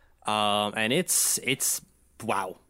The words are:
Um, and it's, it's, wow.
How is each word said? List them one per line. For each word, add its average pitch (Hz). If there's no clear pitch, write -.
Um, 104
and 110
it's, -
it's, -
wow. 98